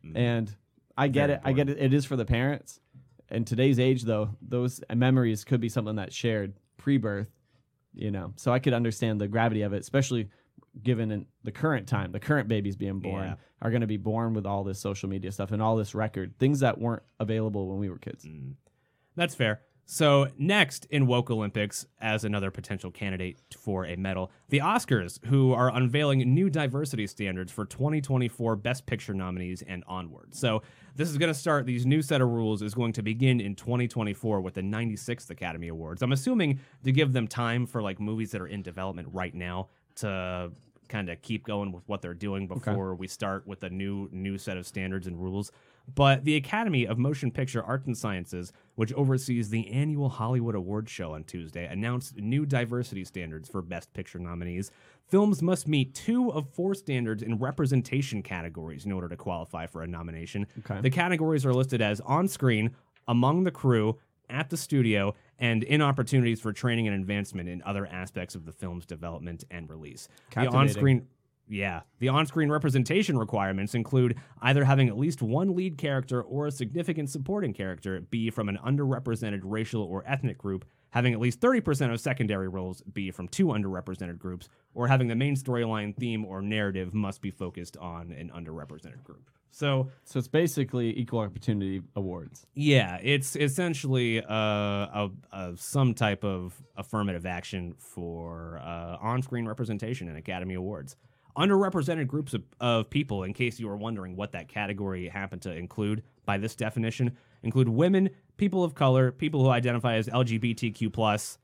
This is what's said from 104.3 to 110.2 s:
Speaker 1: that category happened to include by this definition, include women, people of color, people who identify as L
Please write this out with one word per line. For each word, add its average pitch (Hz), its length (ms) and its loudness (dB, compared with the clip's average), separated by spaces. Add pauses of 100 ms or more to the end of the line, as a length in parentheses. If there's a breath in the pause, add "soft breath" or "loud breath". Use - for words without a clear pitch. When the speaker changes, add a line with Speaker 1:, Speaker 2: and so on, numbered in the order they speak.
Speaker 1:
that 82 160 -10
category 95 600 -4
happened 95 340 -8
to 90 120 -6
include 104 480 -4 (240 soft breath)
by 101 100 0
this 104 180 -4
definition, 117 640 -2 (260 soft breath)
include 120 260 2
women, 185 420 4 (260 loud breath)
people 190 260 2
of 160 120 0
color, 131 360 6
people 151 320 0
who 131 80 8
identify 120 460 2
as 110 120 2
L 127 160 4